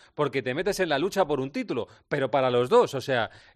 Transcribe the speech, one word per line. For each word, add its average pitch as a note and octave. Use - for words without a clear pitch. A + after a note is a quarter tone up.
porque C3+
te B2
metes F#3
en F#3
la C#3
lucha F#3+
por C#3+
un C3+
título, E3+
pero C#3
para C3
los B2
dos. A3
O C3
sea, A#2